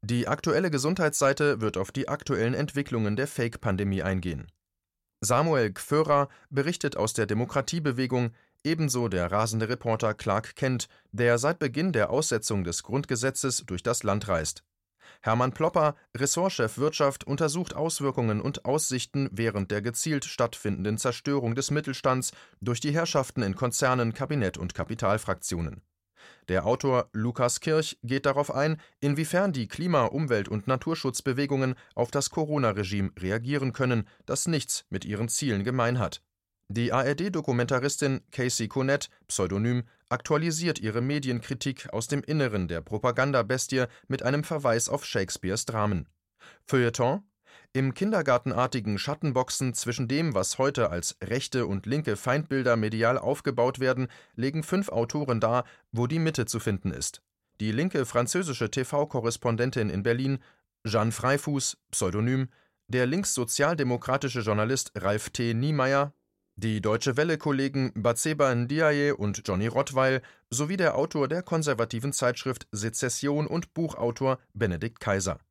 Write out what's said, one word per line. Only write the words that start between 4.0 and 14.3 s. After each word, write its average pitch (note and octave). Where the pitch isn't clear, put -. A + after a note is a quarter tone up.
eingehen. F2
Samuel B2
Gförer D3
berichtet C#3+
aus A2
der A2
Demokratiebewegung, B2
ebenso D3+
der F2
rasende A2
Reporter A2
Clark G#2+
Kent, C3
der A#2+
seit D3+
Beginn D3+
der A2
Aussetzung A2+
des E2+
Grundgesetzes C3
durch F#2
das A#2+
Land G#2
reist. E2